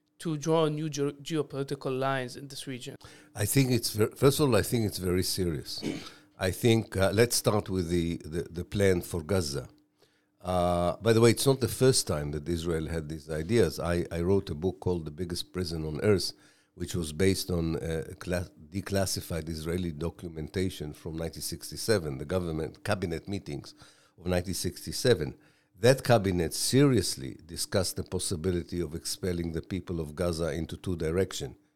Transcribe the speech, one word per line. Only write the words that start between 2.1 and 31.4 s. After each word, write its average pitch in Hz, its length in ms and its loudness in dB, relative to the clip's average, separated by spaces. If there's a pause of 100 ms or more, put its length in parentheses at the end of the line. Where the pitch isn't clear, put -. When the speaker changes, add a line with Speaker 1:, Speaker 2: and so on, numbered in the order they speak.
Speaker 1:
in 139 100 -14
this 139 180 -12
region? 127 300 -10 (400)
Speaker 2:
I 104 100 0
think 127 260 6
it's 120 200 2
ver-, 107 240 2
first 139 240 6
of 147 100 4
all, 113 60 6
I 92 60 6
think 113 240 2
it's 95 120 -2
very 90 260 2
serious. 85 600 -2 (280)
<clears throat> - 280 -20
I 95 120 0
think, 113 440 2
uh, 95 180 4
let's 120 220 4
start 107 340 0
with 92 200 0
the, 85 340 2
the, 80 260 -4
the 85 140 -6
plan 95 380 2
for 87 200 -6
Gaza. 78 460 -2 (760)
Uh, 87 580 2
by 113 120 4
the 113 80 4
way, 117 100 8
it's - 140 2
not 135 140 4
the 113 80 0
first - 400 4
time 73 240 -2
that 73 160 -6
Israel 82 400 -2
had 76 220 -4
these 76 200 -10
ideas. 80 500 2
I, 87 320 0
I 85 100 -2
wrote 95 280 2
a 73 60 -4
book 85 240 -2
called 87 260 -2
The 76 60 -8
Biggest 85 400 -6
Prison 82 340 -4
on 76 160 -4
Earth, 101 300 4 (480)
which 87 160 -6
was 80 160 -2 (140)
based 95 240 2
on, 85 160 2 (120)
uh, 80 260 -4 (200)
cla-, 87 280 -2 (260)
declassified 92 720 -2
Israeli 82 420 -2 (160)
documentation 80 840 -6
from 80 300 -10
nineteen 78 300 -8
sixty-seven, 80 580 -2 (120)
the - 20 -12 (100)
government 80 540 -4
cabinet 90 380 -2
meetings 90 460 -8 (460)
of 85 80 -12
nineteen 90 400 0
sixty-seven. 80 640 0 (460)
That 135 240 6
cabinet 92 500 4
seriously 123 800 2 (240)
discussed - 420 -2
the 95 60 -4 (120)
possibility 87 680 -2
of 76 100 -8
expelling 85 580 -4
the 82 200 -6
people 87 260 -4
of 73 160 -6
Gaza 85 340 -2 (120)
into 80 140 -6 (100)
two 92 100 -2
direction, 82 540 -2 (260)